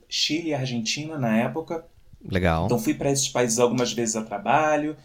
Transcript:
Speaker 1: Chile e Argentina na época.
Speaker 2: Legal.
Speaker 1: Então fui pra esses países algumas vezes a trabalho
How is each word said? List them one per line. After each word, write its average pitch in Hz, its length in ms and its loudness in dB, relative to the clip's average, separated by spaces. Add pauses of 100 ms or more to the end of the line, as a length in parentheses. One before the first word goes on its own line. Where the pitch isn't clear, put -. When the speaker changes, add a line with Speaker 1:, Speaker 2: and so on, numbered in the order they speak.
Speaker 1:
Chile 165 420 -2
e 147 40 0
Argentina 131 640 -4
na 113 200 2
época. 160 460 -2 (380)
Speaker 2:
Legal. 87 440 2
Speaker 1:
Então 220 120 2
fui 156 160 0
pra 139 160 0
esses 135 180 0
países 120 300 0
algumas 120 340 4
vezes 110 220 -2
a 110 80 -2
trabalho 147 720 0 (100)